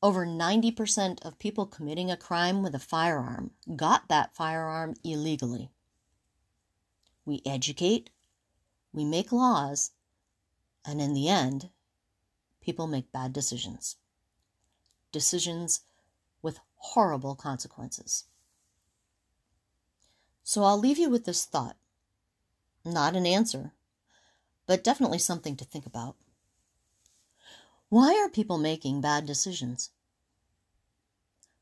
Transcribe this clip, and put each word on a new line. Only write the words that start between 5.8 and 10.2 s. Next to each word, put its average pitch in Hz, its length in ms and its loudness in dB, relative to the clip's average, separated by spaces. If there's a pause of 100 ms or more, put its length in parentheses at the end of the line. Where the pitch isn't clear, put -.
We 147 220 -6
educate, 151 640 0 (840)
we 151 140 -4
make 165 260 -2
laws, 190 600 0 (920)